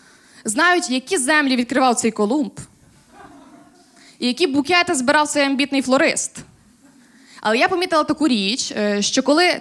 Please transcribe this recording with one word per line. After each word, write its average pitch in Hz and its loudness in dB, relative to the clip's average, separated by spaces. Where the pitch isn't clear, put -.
знають, 320 0
які 254 -2
землі 277 2
відкривав 247 2
цей 233 0
Колумб, 214 -2
і - -4
які 247 0
букети 349 0
збирав 285 2
цей 285 0
амбітний 277 0
флорист. 269 0
Але 220 0
я 330 2
помітила 349 0
таку 302 0
річ, 214 -2
е, 208 -2
що 262 0
коли 311 2